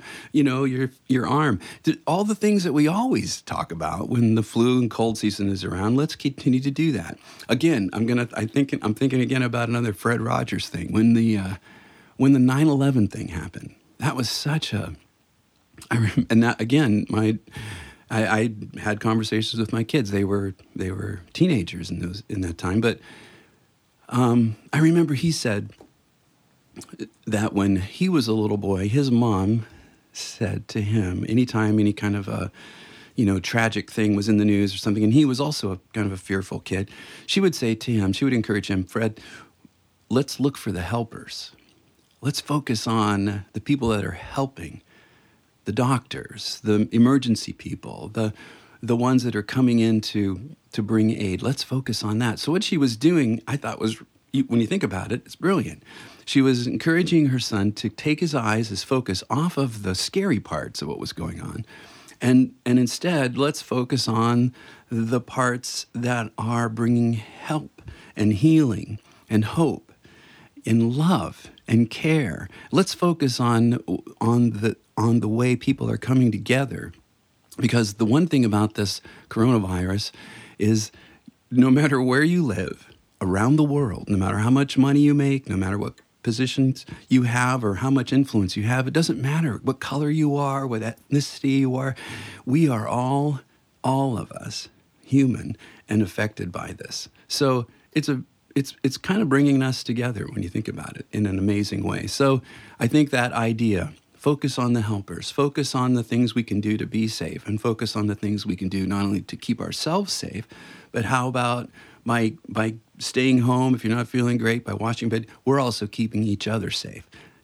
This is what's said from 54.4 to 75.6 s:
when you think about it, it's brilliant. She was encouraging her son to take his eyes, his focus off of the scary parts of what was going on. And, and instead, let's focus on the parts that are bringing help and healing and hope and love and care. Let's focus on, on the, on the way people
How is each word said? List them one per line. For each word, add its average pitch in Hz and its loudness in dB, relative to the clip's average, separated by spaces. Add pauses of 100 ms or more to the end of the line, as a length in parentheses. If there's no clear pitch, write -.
when 117 0
you 110 2
think 190 -2
about 95 -6
it, 120 -4
it's - -20
brilliant. 135 -2 (420)
She - 4
was 127 4
encouraging 165 2
her 127 2
son 104 0
to 110 -6
take 151 -2
his 165 -2
eyes, 110 0
his 98 -6
focus 127 -2
off 151 -2
of 117 -2
the 95 -2
scary 190 0
parts - -8
of 73 -6
what - -8
was - -8
going 82 -8
on. - -10 (560)
And, 127 4 (100)
and 123 4
instead, 127 0
let's 143 0
focus 127 -2
on 120 2 (360)
the 117 -2
parts 123 -4
that 120 -4
are 117 -2
bringing 117 2
help - -8 (340)
and 107 2
healing 120 2 (300)
and 110 2
hope 151 -2 (720)
and 113 2
love 139 0 (160)
and 113 4
care. 156 -2 (220)
Let's 185 2
focus 165 0
on, 117 2 (360)
on 117 4
the, 107 -2 (200)
on 117 4
the 107 0
way 120 2
people 131 -2